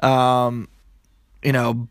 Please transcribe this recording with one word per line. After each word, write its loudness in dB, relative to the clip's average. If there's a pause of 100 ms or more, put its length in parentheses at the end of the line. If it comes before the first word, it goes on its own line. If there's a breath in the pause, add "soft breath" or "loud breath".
Um, 0 (720)
you 0
know, -2